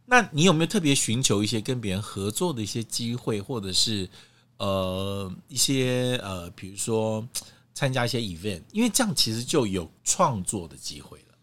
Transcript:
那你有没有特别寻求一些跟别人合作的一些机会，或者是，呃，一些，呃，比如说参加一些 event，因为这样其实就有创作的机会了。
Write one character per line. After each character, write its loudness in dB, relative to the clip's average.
那 6
你 2
有 8
没 4
有 0
特 2
别 4
寻 2
求 4
一 0
些 0
跟 -4
别 -4
人 -2
合 -4
作 -2
的 -6
一 -2
些 -4
机 -4
会， -2
或 -6
者 -6
是， 0
呃， -2
一 -10
些， 2
呃， -8
比 -14
如 -16
说 0
参 0
加 2
一 0
些 -2
event， -6
因 2
为 4
这 4
样 0
其 2
实 -2
就 4
有 -2
创 2
作 -4
的 -18
机 -10
会 -18
了。 -20